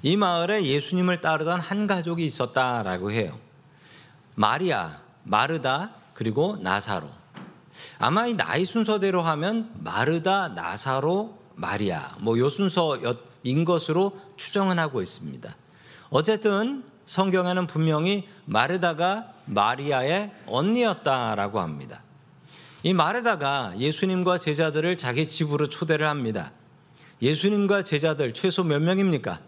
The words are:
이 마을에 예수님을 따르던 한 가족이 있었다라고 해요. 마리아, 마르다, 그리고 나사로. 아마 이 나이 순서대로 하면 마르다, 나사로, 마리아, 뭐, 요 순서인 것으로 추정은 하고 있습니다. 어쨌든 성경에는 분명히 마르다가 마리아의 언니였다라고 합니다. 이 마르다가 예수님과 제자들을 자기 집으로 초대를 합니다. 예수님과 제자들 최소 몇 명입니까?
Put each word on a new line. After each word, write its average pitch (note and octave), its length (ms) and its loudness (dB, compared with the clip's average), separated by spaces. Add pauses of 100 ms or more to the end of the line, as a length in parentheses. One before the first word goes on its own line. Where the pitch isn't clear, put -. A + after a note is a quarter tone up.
이 D#3+ 140 4
마을에 F#3 480 2
예수님을 E3+ 560 2
따르던 D#3+ 400 0
한 G3+ 260 -2
가족이 E3+ 380 -2
있었다라고 A#2 880 -2
해요. F#2+ 260 -2 (960)
마리아, G#2+ 640 0 (240)
마르다, C#3 680 0 (240)
그리고 C#3 460 0
나사로. F#2 480 -2 (920)
아마 F#3+ 280 2
이 A#3+ 80 -2
나이 D3 300 0
순서대로 G3 580 0
하면 F3 560 -2
마르다, E3 680 0
나사로, E3 880 -2 (180)
마리아, F#2+ 680 -4
뭐, A#2 180 2
요 B2+ 120 4
순서인 C#3+ 1120 0
것으로 F3 540 0 (180)
추정은 F#3+ 420 0
하고 C#3+ 220 -2
있습니다. C#2 540 -10 (560)
어쨌든 G#3+ 760 2 (220)
성경에는 F3+ 600 2
분명히 D#3+ 600 0 (160)
마르다가 E3+ 880 0 (140)
마리아의 C#3 880 0 (140)
언니였다라고 B2+ 1120 0
합니다. D2 420 -8 (800)
이 E3+ 100 2
마르다가 D#3+ 840 0
예수님과 F3+ 600 2
제자들을 D#3 600 0
자기 C3+ 300 -2
집으로 D3 400 0
초대를 D#3 400 0
합니다. A2+ 440 -4 (680)
예수님과 G3 600 2
제자들 D3 520 0
최소 F#3 280 0
몇 D3+ 180 2
명입니까? E3 680 0